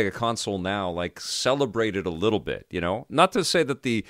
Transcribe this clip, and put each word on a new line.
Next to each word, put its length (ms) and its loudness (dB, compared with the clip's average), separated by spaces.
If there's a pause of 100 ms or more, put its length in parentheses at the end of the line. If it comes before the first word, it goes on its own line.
make 20 4
a 120 -2
console 400 -2
now, 320 -2
like, 300 -4
celebrate 760 0
it 100 -2
a 40 0
little 300 2
bit, 300 -6
you 100 -2
know? 300 -2
Not 220 4
to 120 0
say 200 2
that 180 -4
the, 280 0